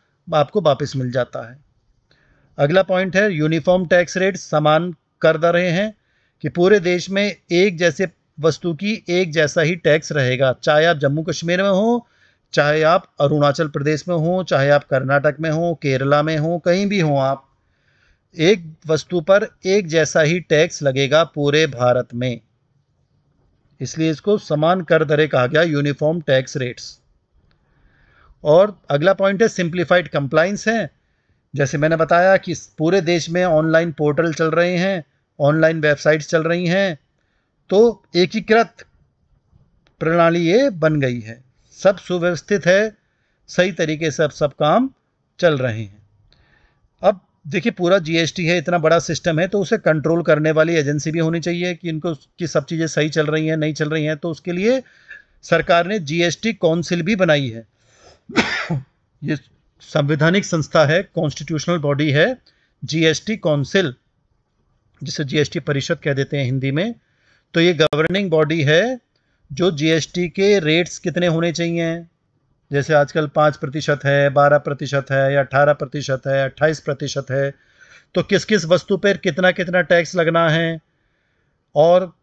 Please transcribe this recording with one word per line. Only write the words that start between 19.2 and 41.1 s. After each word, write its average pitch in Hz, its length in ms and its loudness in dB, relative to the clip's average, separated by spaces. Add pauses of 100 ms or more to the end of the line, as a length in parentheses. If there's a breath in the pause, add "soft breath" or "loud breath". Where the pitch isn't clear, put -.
पर 202 280 2 (180)
एक 190 200 0
जैसा 156 340 0
ही 160 200 0
टैक्स 160 420 0
लगेगा 135 420 2
पूरे 147 420 0
भारत 123 480 0
में, 120 260 -6 (1400)
इसलिए 156 300 -4
इसको 202 280 -2
समान 160 420 0
कर 160 240 0
दरें 151 240 0
कहा 131 180 0
गया, 151 160 2
यूनिफॉर्म 151 580 -2
टैक्स 131 360 -2
रेट्स। - 440 -10 (1400)
और 180 460 4
अगला 147 220 2
पॉइंट 196 300 0
है - 60 4
सिंप्लीफाइड 175 600 0
कंप्लायंस 160 600 -2
है। 220 220 -2 (640)
जैसे 139 240 -2
मैंने 156 180 2
बताया 175 400 4
कि 180 180 -4 (240)
पूरे 170 220 2
देश 165 300 -2
में 165 140 0
ऑनलाइन 160 480 2
पोर्टल 151 400 0
चल 160 180 0
रहे 175 260 0
हैं, 180 280 -2 (360)
ऑनलाइन 160 400 2
वेबसाइट्स 151 480 2
चल 160 140 0
रही 170 240 -2
हैं, 180 320 0 (720)
तो 214 320 4 (140)
एकीकृत 208 680 0 (1160)
प्रणाली 170 400 2
ये 214 300 2
बन 156 300 0
गई 123 200 -2